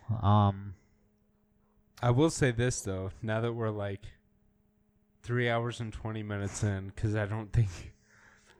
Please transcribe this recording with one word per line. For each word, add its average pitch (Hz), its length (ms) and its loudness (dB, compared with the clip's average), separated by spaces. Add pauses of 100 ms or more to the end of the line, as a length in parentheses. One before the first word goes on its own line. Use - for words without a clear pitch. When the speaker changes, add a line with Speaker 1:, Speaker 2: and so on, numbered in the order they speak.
(220)
Speaker 1:
Um, 101 540 4 (1300)
Speaker 2:
I 123 100 4
will 147 180 6
say 139 220 2
this, 120 300 0
though. 95 300 -4 (100)
Now 110 200 -2
that 117 120 -2
we're, 113 160 -2
like, 101 320 -6 (1200)
three 120 280 -2
hours 117 300 -2
and 113 120 -8
twenty 110 320 -8
minutes 101 400 -4
in, 98 320 -2
'cause 107 200 -2
I 107 100 0
don't 107 260 -6
think, 104 420 0 (680)